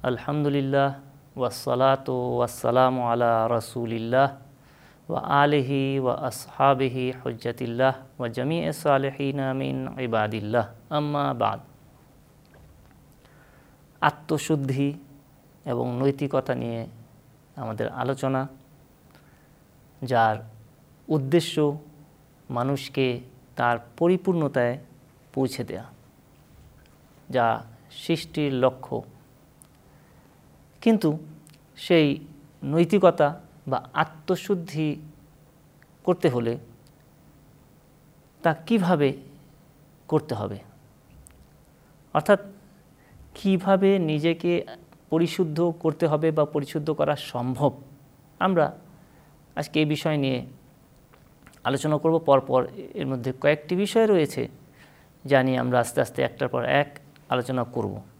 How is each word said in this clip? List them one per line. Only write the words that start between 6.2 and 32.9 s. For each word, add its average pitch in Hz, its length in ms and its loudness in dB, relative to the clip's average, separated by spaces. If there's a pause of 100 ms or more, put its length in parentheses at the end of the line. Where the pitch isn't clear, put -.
حجة 120 360 -6
الله 127 320 0 (260)
وجميع 135 500 -4
الصالحين 135 880 -2
من 135 320 -6
عباد 113 460 -2
الله. 110 300 -2 (340)
أما 147 400 -2
بعد. 107 200 -2 (2500)
আত্মশুদ্ধি 143 920 0 (720)
এবং 123 340 -4
নৈতিকতা 139 560 0
নিয়ে 117 320 -6 (680)
আমাদের 113 320 -6
আলোচনা, 135 600 -4 (1500)
যার 113 340 2 (720)
উদ্দেশ্য 151 720 2 (720)
মানুষকে 131 680 -2 (360)
তার 120 220 2 (200)
পরিপূর্ণতায় 165 800 2 (560)
পৌঁছে 131 300 -2
দেয়া, 110 200 -10 (1500)
যা 117 340 2 (260)
সৃষ্টির 151 640 -4
লক্ষ্য। 127 500 0 (1800)
কিন্তু 185 380 2 (580)
সেই 151 480 4 (400)
নৈতিকতা 165 760 4 (280)